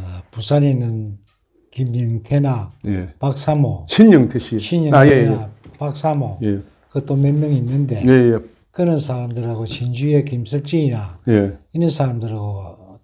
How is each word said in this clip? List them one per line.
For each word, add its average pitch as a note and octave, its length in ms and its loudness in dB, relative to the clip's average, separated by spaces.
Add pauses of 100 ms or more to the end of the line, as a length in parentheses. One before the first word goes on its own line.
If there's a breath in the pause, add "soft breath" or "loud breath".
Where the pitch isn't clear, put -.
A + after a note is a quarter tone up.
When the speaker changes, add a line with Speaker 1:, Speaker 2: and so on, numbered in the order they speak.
(320)
Speaker 1:
부산에 C#3+ 400 0
있는 A2+ 460 -4 (540)
김영태나 A#2+ 1000 -2 (160)
Speaker 2:
예. F#2 320 -6
Speaker 1:
박사모, C#3 680 -2
Speaker 2:
신영태 F3+ 500 6
씨. A2 200 -6
Speaker 1:
신영태나 D3+ 400 2
Speaker 2:
아, C#3+ 80 8
예, D3 40 8
예. A2 360 2 (300)
Speaker 1:
박사모, C#3+ 640 -4
Speaker 2:
예. G2+ 160 -2 (300)
Speaker 1:
그 C#3+ 160 -6
또 C#3+ 100 -2
몇 C#3+ 200 2
명 D3 180 0
있는데, B2 520 -2
Speaker 2:
예, B2+ 60 6 (220)
예. A2 60 -2 (320)
Speaker 1:
그런 E3+ 280 0
사람들하고 A#2+ 640 -6
진주의 B2+ 600 -2
김석진이나 C3+ 960 -4 (100)
Speaker 2:
예. G2+ 280 2 (160)
Speaker 1:
이런 E3 160 0
사람들하고 A2 1160 -8